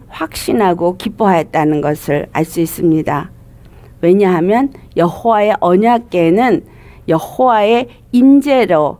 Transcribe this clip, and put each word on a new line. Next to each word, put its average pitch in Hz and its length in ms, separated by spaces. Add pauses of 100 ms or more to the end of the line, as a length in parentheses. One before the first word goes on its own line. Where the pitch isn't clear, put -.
확신하고 185 880
기뻐하였다는 156 840
것을 147 500
알 160 140
수 165 160
있습니다. 160 680 (680)
왜냐하면 190 720 (240)
여호와의 208 640
언약궤는 202 1040 (440)
여호와의 233 800 (240)
임재로 247 880